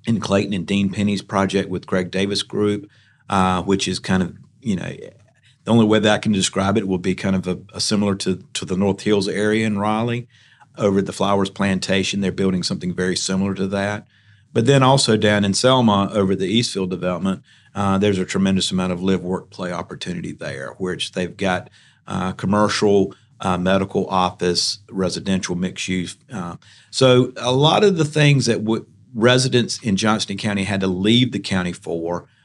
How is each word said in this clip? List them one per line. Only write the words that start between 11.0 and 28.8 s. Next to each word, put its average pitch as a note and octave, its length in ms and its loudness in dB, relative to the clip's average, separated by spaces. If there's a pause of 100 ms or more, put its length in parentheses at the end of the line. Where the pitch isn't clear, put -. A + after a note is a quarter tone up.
at F#2+ 60 0
the - 60 -8
Flowers G2 380 0
Plantation, G2 720 0
they're F#2 100 0
building F#2 300 0
something F2 320 -6
very F#2 220 -2
similar F#2+ 360 -2
to G2 140 -4
that. G2+ 400 -4 (480)
But A2+ 100 2
then C3+ 180 6
also C3 360 4
down G#2 260 4
in G2 80 2
Selma, A2 640 4
over G2 180 2
at F#2 60 -2
the F#2 80 -2
Eastfield G2 420 -2
development, F2+ 540 -4 (320)
uh, G2 240 0
there's G2+ 200 2
a F#2 60 0
tremendous F#2+ 460 0
amount F#2 240 -2
of F2 80 -8
live, F#2 200 0
work, F2+ 280 -6
play F2+ 200 -8
opportunity F2 640 -10
there, C#2 460 -10
which F2+ 340 -6
they've F2+ 240 -4
got, F2+ 320 -2 (380)
uh, F#2 260 -4
commercial, G2+ 840 2 (260)
uh, F#2 180 -2
medical, F#2+ 480 0
office, F2+ 720 -2 (120)
residential, F#2 640 -2
mixed F2+ 320 -6
use. F#2 300 -4 (160)
Uh, F2 240 -10 (340)
so B2+ 460 4
a A#2+ 160 -2
lot D#3 320 4
of F#3+ 140 4
the D#3 80 2
things C#3+ 400 4
that A2 180 0
w-, A2 220 -2 (260)